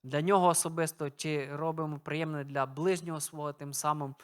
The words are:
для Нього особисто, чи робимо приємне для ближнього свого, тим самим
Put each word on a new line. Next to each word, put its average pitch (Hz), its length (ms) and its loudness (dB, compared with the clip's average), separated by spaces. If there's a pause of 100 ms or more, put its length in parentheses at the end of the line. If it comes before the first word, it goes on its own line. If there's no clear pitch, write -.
для 135 180 -2
Нього 180 260 6
особисто, 165 640 2
чи 143 460 -4
робимо 156 420 -2
приємне 151 460 -4
для 139 220 0
ближнього 160 540 -2
свого, 147 320 -6
тим 143 220 -10
самим 151 500 0